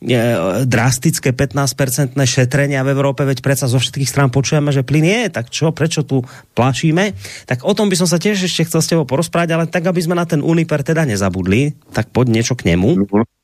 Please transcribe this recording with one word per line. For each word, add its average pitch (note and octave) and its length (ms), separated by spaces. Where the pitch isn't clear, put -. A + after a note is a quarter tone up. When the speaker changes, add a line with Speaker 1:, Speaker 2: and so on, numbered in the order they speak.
Speaker 1:
drastické B2+ 720
pätnásťpercentné C#3 880
šetrenia C3+ 560
v C3+ 160
Európe, C#3 320
veď C3 160
predsa C3+ 240
zo A#2+ 80
všetkých C3 320
strán C#3 240
počujeme, D3 400
že C#3 80
plyn C#3+ 240
je, G#3+ 240
tak A#2 240
čo, E3 240
prečo D#3 320
tu C3 160
plašíme? D#3 560
Tak B2+ 240
o G3+ 80
tom G3+ 160
by E3+ 80
som F3+ 80
sa E3 80
tiež F#3+ 320
ešte E3 160
chcel D#3+ 160
s - 100
tebou E3 140
porozprávať, E3 480
ale E3 160
tak, E3 160
aby F3+ 160
sme E3+ 160
na E3+ 80
ten E3 160
Uniper D#3+ 400
teda D#3+ 240
nezabudli, G2+ 720
tak - 160
poď A#2 320
niečo A#2 160
k - 160
nemu. G2 240
Speaker 2:
No, G2+ 320